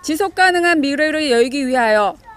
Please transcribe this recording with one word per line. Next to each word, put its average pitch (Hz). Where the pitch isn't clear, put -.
지속 330
가능한 349
미래를 302
열기 254
위하여 214